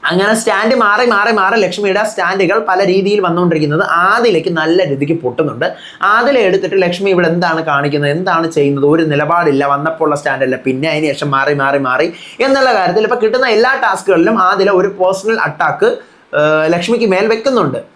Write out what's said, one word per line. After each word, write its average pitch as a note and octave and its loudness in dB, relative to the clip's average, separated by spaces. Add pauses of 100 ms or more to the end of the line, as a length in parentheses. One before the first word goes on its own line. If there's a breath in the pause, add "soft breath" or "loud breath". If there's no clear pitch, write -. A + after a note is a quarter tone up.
അങ്ങനെ F#3+ 0
സ്റ്റാൻഡ് A3 0
മാറി A3+ 2
മാറി A3 0
മാറി G#3 0
ലക്ഷ്മിയുടെ G3 0
സ്റ്റാൻഡുകൾ G3 -2
പല F#3+ 2
രീതിയിൽ G3 0
വന്നുകൊണ്ടിരിക്കുന്നത് E3+ 0
ആദിലയ്ക്ക് F#3+ 0
നല്ല E3 0
രീതിക്ക് C#3+ -2
പൊട്ടുന്നുണ്ട്. B2+ -4 (300 loud breath)
ആദിലെ A#3+ 2
എടുത്തിട്ട് F#3+ 0
ലക്ഷ്മി F3+ -2
ഇവിടെ F3 2
എന്താണ് E3 -2
കാണിക്കുന്നത്, D3 0
എന്താണ് E3 0
ചെയ്യുന്നത്, C#3+ 0
ഒരു D#3 4
നിലപാടില്ല, D3 0
വന്നപ്പോൾ D#3 -2
ഉള്ള D3 0
സ്റ്റാൻഡല്ല, C3+ -2
പിന്നെ C3+ -4
അതിന് D#3 -2
ശേഷം D3 -4
മാറി C#3 0
മാറി C#3 0
മാറി C#3 -2 (280 loud breath)
എന്നുള്ള C4 2
കാര്യത്തിൽ F#3 0
ഇപ്പൊ A3+ 0
കിട്ടുന്ന B3 0
എല്ലാ B3 2
ടാസ്കുകളിലും F#3+ 2
ആദില F#3+ 2
ഒരു F#3+ 2
പേഴ്സണൽ F#3+ -2
അറ്റാക്ക്, D#3 -2 (480 loud breath)
ഏഹ്, D#3 2
ലക്ഷ്മിക്ക് G#3+ 0
മേൽ F#3+ 2
വെക്കുന്നുണ്ട്. A3 0 (180)